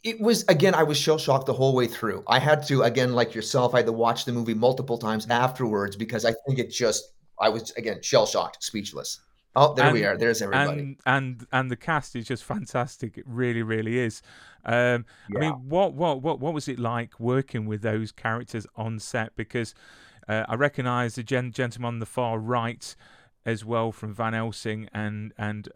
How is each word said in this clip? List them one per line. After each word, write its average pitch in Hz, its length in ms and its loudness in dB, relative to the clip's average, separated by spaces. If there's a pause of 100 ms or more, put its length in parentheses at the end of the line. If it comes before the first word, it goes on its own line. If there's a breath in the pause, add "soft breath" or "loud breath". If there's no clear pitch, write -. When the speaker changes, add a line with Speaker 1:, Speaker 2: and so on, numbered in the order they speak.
Speaker 1:
it 226 180 -6
was, 214 280 4
again, 180 260 6
I 160 100 6
was 147 140 2
shell-shocked 147 480 2
the 135 60 0
whole 131 220 4
way 123 140 4
through. 101 400 -4
I 120 100 6
had 147 300 4
to, 139 140 4
again, 123 320 2
like 120 200 2
yourself, 120 400 0
I 123 40 6
had 113 80 4
to 113 60 2
watch 113 320 2
the 127 80 -2
movie 117 220 -2
multiple 120 440 2
times 110 300 -2
afterwards 117 680 0
because 110 280 -4
I 117 80 6 (140)
think 135 140 0
it 113 100 -2
just, - 420 0 (280)
I 104 80 4
was, 110 240 -2
again, 107 300 -6
shell-shocked, 104 600 2
speechless. - 580 -8 (360)
Oh, 143 180 6
there 147 160 4
we 110 140 2
Speaker 2:
And, - 0 -
Speaker 1:
are. 101 120 2
There's 113 260 2
everybody. 139 420 0
Speaker 2:
and, 139 200 -12
and, 131 480 -2
and 131 180 0
the 120 60 -2
cast 151 400 -4
is 117 100 -6
just 120 180 -6
fantastic. - 760 -6
It - 80 -16
really, 120 360 0
really 110 360 -2
is. 117 240 -2 (420 loud breath)
Um, 120 400 2 (300 loud breath)
I - 40 -2
Speaker 1:
Yeah. - 0 -
Speaker 2:
mean, 135 300 -2
what, 170 260 2
what, 143 280 0
what, 143 180 -2
what 156 140 -2
was 151 140 -4
it 127 100 -4
like 117 420 -4
working 123 460 0
with 107 160 -4
those 110 300 -2
characters 113 540 -6 (100)
on 113 220 -6
set? 113 380 -6
Because, 117 380 -4 (540 loud breath)
uh, 110 200 0
I 113 80 -2
recognise 123 600 0
the 123 60 -8
gen-, 123 300 -2
gentleman 120 360 -4
on 117 120 -4
the 110 60 -6
far 117 320 -2
right 117 560 -4 (520 soft breath)
as 110 180 -2
well 113 280 0
from 107 220 -10
Van 113 200 -2
Helsing 110 580 -6
and, 107 460 -6
and 107 380 -6